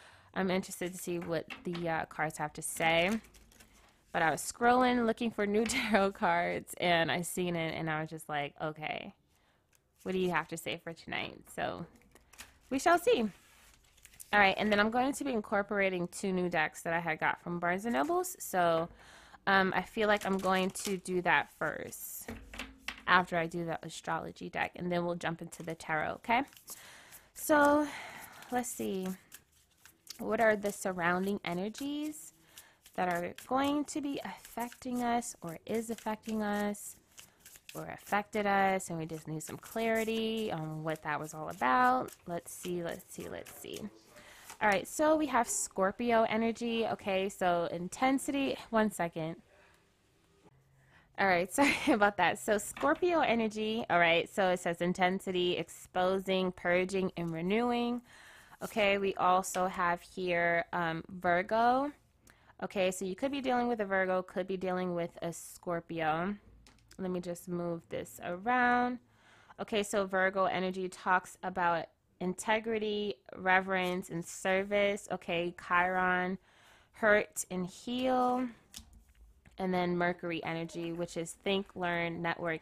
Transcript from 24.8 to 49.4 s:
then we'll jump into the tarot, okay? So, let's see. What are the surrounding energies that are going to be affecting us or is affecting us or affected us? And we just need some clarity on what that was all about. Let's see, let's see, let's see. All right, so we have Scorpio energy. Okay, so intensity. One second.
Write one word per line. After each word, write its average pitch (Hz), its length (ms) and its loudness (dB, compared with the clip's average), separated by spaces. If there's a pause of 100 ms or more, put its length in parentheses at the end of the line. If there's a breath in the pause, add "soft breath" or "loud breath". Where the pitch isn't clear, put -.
then 175 140 0
we'll 175 100 -2
jump 165 260 -6
into 170 200 -14
the 165 140 -10
tarot, - 380 -4
okay? 247 300 0 (880 loud breath)
So, 294 540 4 (640 loud breath)
let's 247 180 -2
see. 196 380 -4 (1120 soft breath)
What 214 200 0
are 220 160 6
the 202 160 -2
surrounding 185 720 0
energies 277 880 -6 (640 loud breath)
that 180 140 0
are 175 240 -2 (140)
going 285 380 0
to - 160 -6
be 277 220 -4
affecting 240 800 -8
us 240 380 -2
or 165 240 -8
is 226 240 -4
affecting 220 520 -4
us 208 540 -2 (800 loud breath)
or 160 120 -8
affected 208 580 -2
us? 196 440 2
And 165 100 -6
we 160 60 -6
just 160 220 -10
need 156 160 -6
some 165 140 -10
clarity 226 920 -2
on 156 320 -6
what 156 200 -4
that 151 160 -2
was 156 140 -10
all 156 160 -8
about. 254 600 2 (160)
Let's - 260 -8
see, 175 300 -6
let's - 300 -10
see, - 140 -12
let's - 320 -12
see. - 200 -12 (840 loud breath)
All 214 80 4
right, 196 180 2
so 311 280 4
we 311 100 2
have 247 240 2
Scorpio 226 800 2
energy. 226 580 0
Okay, 190 400 0
so 175 440 2
intensity. 269 840 0 (140)
One 214 220 2
second. 170 460 -4 (1800 soft breath)